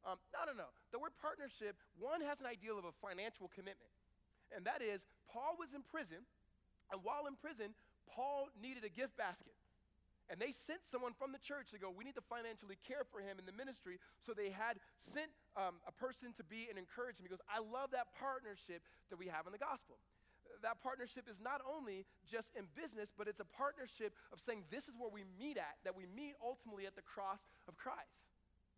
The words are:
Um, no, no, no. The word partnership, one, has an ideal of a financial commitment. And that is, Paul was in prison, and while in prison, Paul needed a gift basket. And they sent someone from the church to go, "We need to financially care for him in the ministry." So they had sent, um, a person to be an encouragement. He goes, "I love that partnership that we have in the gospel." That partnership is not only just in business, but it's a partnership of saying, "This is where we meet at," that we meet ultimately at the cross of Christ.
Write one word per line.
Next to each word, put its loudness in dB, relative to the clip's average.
Um, 2
no, 2
no, 2
no. -4
The 2
word 2
partnership, 2
one, 6
has 4
an 0
ideal 0
of 0
a -4
financial 0
commitment. -8
And -2
that 6
is, 4
Paul 2
was -4
in -4
prison, -2
and 2
while 2
in -2
prison, -2
Paul 4
needed -4
a 0
gift 0
basket. -2
And -2
they 4
sent -4
someone 2
from 0
the -4
church -4
to -8
go, 0
"We -4
need -6
to -2
financially -2
care 2
for -4
him -2
in -8
the -6
ministry." -4
So -2
they 4
had 2
sent, 0
um, 4
a -2
person 0
to -6
be -4
an -4
encouragement. -2
He -6
goes, -4
"I 2
love 0
that 4
partnership -2
that -4
we -4
have 2
in -6
the -4
gospel." 0
That 4
partnership 0
is -8
not 2
only 0
just 0
in -2
business, -2
but 0
it's 2
a -2
partnership 2
of -10
saying, 0
"This 0
is -10
where -2
we -4
meet -2
at," 0
that 2
we -6
meet -4
ultimately -2
at -6
the -10
cross 0
of -10
Christ. -4